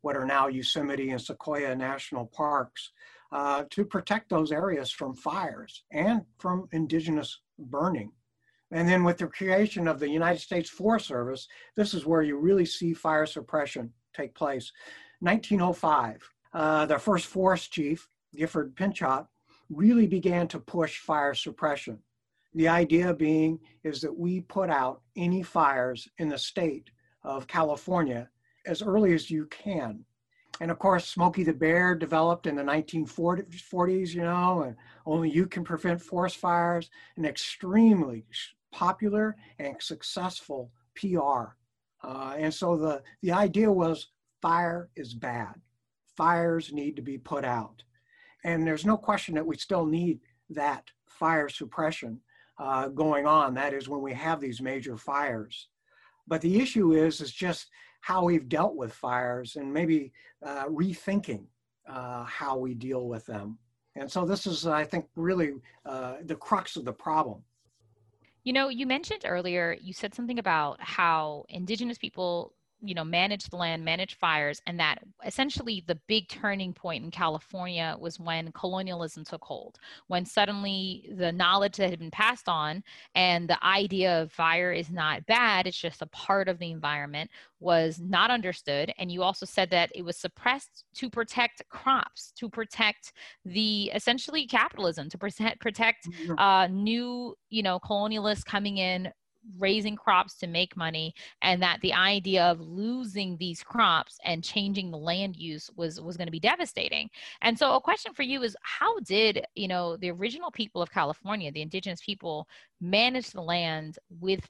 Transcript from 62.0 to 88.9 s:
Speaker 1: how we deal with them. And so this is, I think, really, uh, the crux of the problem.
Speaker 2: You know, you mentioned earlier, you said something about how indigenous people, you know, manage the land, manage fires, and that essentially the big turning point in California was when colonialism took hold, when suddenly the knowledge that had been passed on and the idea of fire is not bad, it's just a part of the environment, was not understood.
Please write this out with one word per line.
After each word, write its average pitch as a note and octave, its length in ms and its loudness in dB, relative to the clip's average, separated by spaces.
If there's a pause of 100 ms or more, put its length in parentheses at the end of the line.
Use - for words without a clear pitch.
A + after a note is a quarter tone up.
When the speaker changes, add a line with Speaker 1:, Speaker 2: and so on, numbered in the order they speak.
Speaker 1:
how C3+ 320 -4
we C3 160 -4
deal B2 360 -4
with A2+ 180 -8
them. G#2+ 320 -10 (380)
And C#3 140 -10
so F#3 140 -2
this F#3+ 220 -2
is, E3 200 -4
I D3+ 180 2
think, D#3+ 220 -4 (100)
really, E3 380 0 (300)
uh, C3 300 -8 (100)
the D#3 120 -6
crux - 400 -4
of C#3+ 80 -8
the B2 80 -4
problem. D#3 500 -2 (1000)
Speaker 2:
You B3+ 120 -2
know, C4+ 140 2
you C4 180 -4
mentioned D#4 400 -4
earlier, F3 560 0
you F#3 100 -12
said G3+ 220 -8
something A#3+ 240 -6
about D#3+ 420 0
how D#3 720 0
indigenous A3 480 -6
people, F3 560 -6 (280)
you G3 120 -8
know, E3 100 -4
manage F#3 460 0
the F3+ 60 -12
land, E3 280 -4
manage E3+ 300 -4
fires, D3+ 520 0
and F3 140 -6
that D#3 200 2 (260)
essentially A#3 600 -4
the E3 200 -2
big G#3+ 220 0
turning F#3+ 440 -4
point D#3+ 320 -8
in E3 60 -10
California E3 920 -4
was E3 180 -10
when E3 340 -4
colonialism F3+ 720 -6
took D#3+ 220 -14
hold, - 340 -12 (280)
when F3+ 180 0
suddenly G3 960 -2
the F3 120 0
knowledge F#3 460 4
that F#3+ 140 2
had F3 80 -6
been D#3+ 120 -10
passed A3+ 380 0
on D#3+ 340 -2 (320)
and F3 320 4
the E3+ 160 2
idea F#3 600 2
of D#3 100 -6
fire E3+ 400 2
is E3 180 -4
not D#3 360 -2
bad, A3 400 4
it's F3+ 100 -6
just - 240 -8
a - 60 -8
part G3 420 0
of F3 100 -2
the E3+ 120 -8
environment, D3 600 -6 (280)
was E3 420 4
not F#3 300 4
understood. E3+ 640 -2